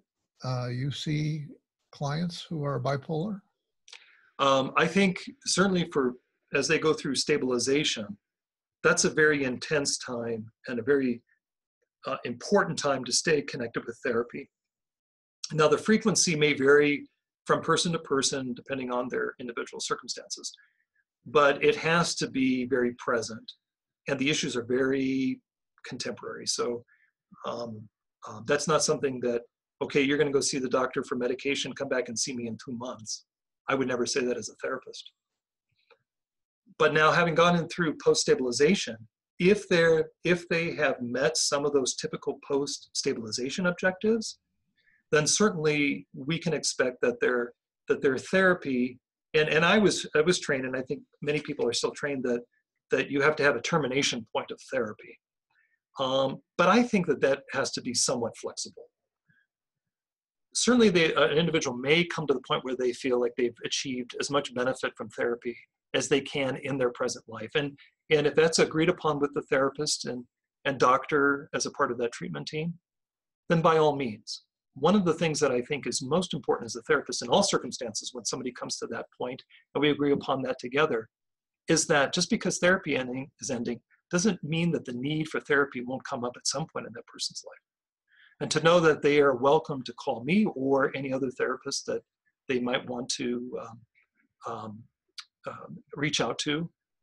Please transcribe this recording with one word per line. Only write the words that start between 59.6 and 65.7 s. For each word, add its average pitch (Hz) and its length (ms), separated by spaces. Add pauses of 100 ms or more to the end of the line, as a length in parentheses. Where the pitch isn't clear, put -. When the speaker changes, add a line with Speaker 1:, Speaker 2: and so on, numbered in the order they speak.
Speaker 2:
Certainly, 233 360
they, 165 240
uh, 143 140
an 147 100
individual 156 400
may 147 280
come 160 220
to 139 60
the 123 140
point 135 160
where 127 120
they 127 180
feel 123 260
like 120 180
they've 120 180 (100)
achieved 123 540
as 139 100
much 139 240
benefit 127 420
from 113 140
therapy 120 480 (360)